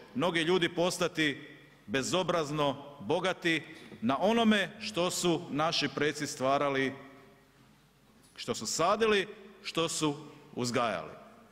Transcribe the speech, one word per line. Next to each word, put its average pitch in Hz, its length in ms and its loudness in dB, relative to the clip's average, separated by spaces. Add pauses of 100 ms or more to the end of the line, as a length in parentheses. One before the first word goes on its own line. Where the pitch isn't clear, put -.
(160)
mnogi 165 260 2
ljudi 175 280 2
postati 160 800 0 (400)
bezobrazno 147 1120 0
bogati 165 640 0 (380)
na 131 200 2
onome 214 480 4 (100)
što 175 320 -2
su 170 380 2
naši 151 460 0
preci 147 320 0
stvarali, 135 680 0 (1400)
što - 200 -6
su 110 120 -8
sadili, 202 600 2 (360)
što 165 260 -2
su 151 260 0 (380)
uzgajali. 113 580 -2 (400)